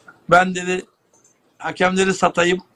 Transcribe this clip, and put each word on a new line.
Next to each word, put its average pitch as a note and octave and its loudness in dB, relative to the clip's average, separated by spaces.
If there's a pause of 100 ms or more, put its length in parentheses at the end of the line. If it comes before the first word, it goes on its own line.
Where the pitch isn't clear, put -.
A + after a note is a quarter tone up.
(300)
"Ben," F3+ 4
dedi, F3+ -6 (760)
"hakemleri F#3 -2
satayım. F3 0 (180)